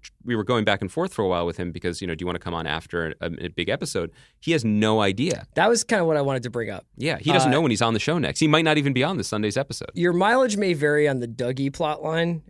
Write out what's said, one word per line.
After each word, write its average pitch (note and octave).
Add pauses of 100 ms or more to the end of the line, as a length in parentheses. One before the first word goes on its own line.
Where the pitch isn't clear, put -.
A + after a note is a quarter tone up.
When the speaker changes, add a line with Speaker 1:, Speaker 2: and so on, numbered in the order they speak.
(260)
Speaker 1:
we A#2+
were G#2+
going A2+
back G2+
and F#2+
forth F3+
for A2
a F#2+
while F2
with E2+
him F2+
because, F2
you F#2+
know, E2
"Do E2+
you -
wanna F2
come F2
on E2
after D#2+
a, F2 (140)
a -
big F2
episode?" G2 (280)
He D#3+
has B2
no G#2+
idea. G#2
Speaker 2:
That F#3
was A#3
kinda G3+
what D#3+
I C#3+
wanted C3+
to A#2+
bring A2
up. F#2 (120)
Speaker 1:
Yeah, C3
he D#3
doesn't C3
Speaker 2:
Uh, -
Speaker 1:
know C#3+
when D3+
he's G2+
on A2+
the A2
show D#3+
next. A#2+
He D#3+
might D#3
not D#3
even C#3+
be B2+
on F3
this G2+
Sunday's G#2
episode. -
Speaker 2:
Your F3
mileage G#3+
may G3
vary D3
on C3+
the A#2+
Dougie B2+
plot D3+
line E3